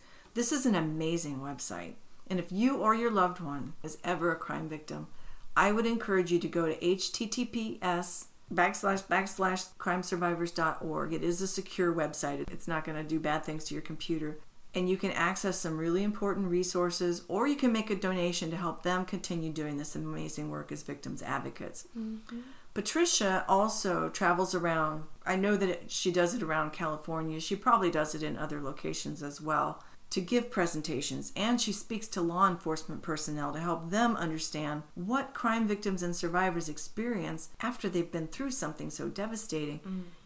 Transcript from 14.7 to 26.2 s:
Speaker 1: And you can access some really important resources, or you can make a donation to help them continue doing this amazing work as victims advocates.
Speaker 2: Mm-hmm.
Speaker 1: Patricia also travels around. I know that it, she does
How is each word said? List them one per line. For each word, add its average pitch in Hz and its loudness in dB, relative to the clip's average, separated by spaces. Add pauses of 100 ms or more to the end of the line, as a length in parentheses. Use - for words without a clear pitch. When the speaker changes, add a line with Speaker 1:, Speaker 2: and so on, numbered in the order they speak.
Speaker 1:
And 185 2
you 185 4
can 190 0
access 180 0
some 160 -2
really 170 2
important 202 0
resources, 175 2
or 220 2
you 294 4
can 262 4
make 220 0
a 208 0
donation 175 0
to 170 -2
help 170 -2
them 180 2
continue 170 -2
doing 151 -4
this 147 -4
amazing 156 -4
work 151 -8
as 147 -6
victims - -8
advocates. - -6 (100)
Speaker 2:
Mm-hmm. 220 -8 (360)
Speaker 1:
Patricia 208 2
also 190 2
travels 180 2
around. 160 2 (200)
I 185 2
know 202 4
that 190 4
it, - -2
she - 0
does 175 4